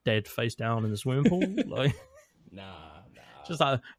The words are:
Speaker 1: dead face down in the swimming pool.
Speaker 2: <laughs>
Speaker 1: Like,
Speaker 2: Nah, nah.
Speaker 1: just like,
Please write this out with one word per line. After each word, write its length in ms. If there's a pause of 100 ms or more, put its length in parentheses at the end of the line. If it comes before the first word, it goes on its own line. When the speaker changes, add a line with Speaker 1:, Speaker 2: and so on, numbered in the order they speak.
Speaker 1:
dead 220
face 280
down 300
in 60
the 60
swimming 320
pool. 120
Speaker 2:
<laughs> 260
Speaker 1:
Like, 280 (560)
Speaker 2:
Nah, 120 (520)
nah. 60 (260)
Speaker 1:
just 140
like, 180 (200)